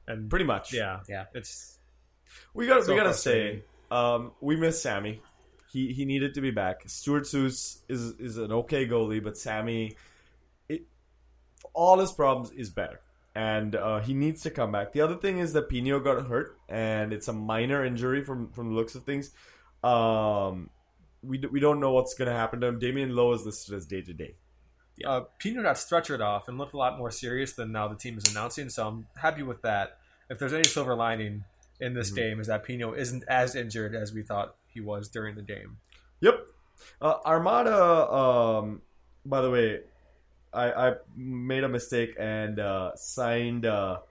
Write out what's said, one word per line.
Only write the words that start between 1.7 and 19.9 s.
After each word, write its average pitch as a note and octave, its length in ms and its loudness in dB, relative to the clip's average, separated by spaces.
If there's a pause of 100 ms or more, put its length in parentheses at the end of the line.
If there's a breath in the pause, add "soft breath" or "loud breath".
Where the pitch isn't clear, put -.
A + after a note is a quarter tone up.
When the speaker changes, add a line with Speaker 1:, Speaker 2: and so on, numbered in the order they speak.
Speaker 2:
We A#3+ 120 -4
gotta, A#3 180 6
Speaker 1:
so F3+ 80 2
Speaker 2:
we F#3+ 60 6
gotta G#3 140 6
Speaker 1:
frustrating. G#2+ 500 0
Speaker 2:
say, - 340 -8
um, A#2+ 360 2 (100)
we D3 140 0
miss E3 260 2
Sammy. G#2+ 400 -4 (500)
He, C3 220 -2
he C3+ 120 -4
needed C#3 280 0
to C#3+ 80 -6
be C3+ 100 0
back. F#2+ 360 -2
Stuart C#3+ 380 0
Seuss C3+ 520 -2 (100)
is, A#2 320 -6
is A2+ 180 -10
an A2 140 -4
okay A#2+ 360 0
goalie, A2 360 0
but G#2 140 -8
Sammy, A2 580 -4 (720 soft breath)
it, E3 180 -6 (720)
for - 180 -20
all F#3 240 10
his F#3+ 120 2
problems, B2+ 400 2
is G#2+ 200 -10
better. F2+ 280 -4 (360)
And, G#2+ 400 0
uh, G#2+ 240 0
he B2 160 -2
needs D3+ 260 0
to - 80 -6
come A2+ 220 -2
back. G2+ 200 -2
The C#3+ 100 2
other D#3+ 140 2
thing F#3 220 -2
is E3+ 160 0
that D3+ 160 2
Pino C3+ 300 0
got C3 280 2
hurt, A#2+ 300 -2 (100)
and A2 460 -2
it's G#2+ 140 -8
a A#2+ 60 -2
minor A2+ 520 0
injury B2+ 380 -2
from, C3 280 -8
from A#2 180 -8
the A2 60 -2
looks A2+ 200 0
of B2 80 -14
things. C#3 260 -4 (540 soft breath)
Um, G#2+ 880 2 (500)